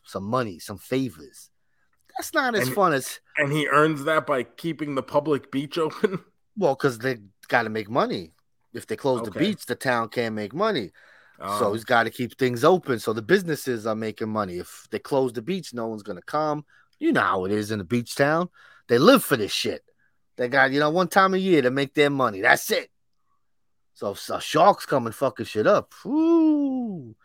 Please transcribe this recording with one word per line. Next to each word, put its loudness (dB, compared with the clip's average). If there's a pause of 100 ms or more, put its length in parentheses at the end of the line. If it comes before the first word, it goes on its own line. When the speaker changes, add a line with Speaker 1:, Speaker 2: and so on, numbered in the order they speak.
Speaker 1:
some -10
money, -4
some -14
favors. -8 (640)
That's -10
not 0
as 2
Speaker 2:
And -4
Speaker 1:
fun 4
as -4 (200)
Speaker 2:
And 2
he 0
earns 4
that 0
by -2
keeping -8
the -2
public -2
beach -4
open? -2 (160)
<laughs> -20
Speaker 1:
Well, 2
'cause 0
they -4 (300)
gotta 2
make -4
money. -2 (400)
If -14
they -4
close 0
the -8
Speaker 2:
Okay. -4
Speaker 1:
beach, -2
the -4
town -2
can't -4
make -6
money. -2 (480)
So -2
Speaker 2:
Oh. -2
Speaker 1:
he's -6
gotta 2
keep -8
things 0
open 4
so -4
the -4
businesses -2
are -2
making -6
money. -2
If -16
they -4
close 0
the -8
beach, -8
no -6
one's -10
gonna -12
come. -4 (340)
You 0
know 2
how 0
it -2
is -2
in -4
a -8
beach -4
town. 2 (380)
They 4
live 8
for 0
this -2
shit. -6 (540)
They -4
got, 2
you 0
know, 2
one 0
time 4
a 2
year 4
to 4
make -2
their 4
money. -2
That's 4
it. -4 (1040)
So -6
if -12
a -4
shark's 4
coming -2
fucking -4
shit 0
up, 2 (120)
whoo. 0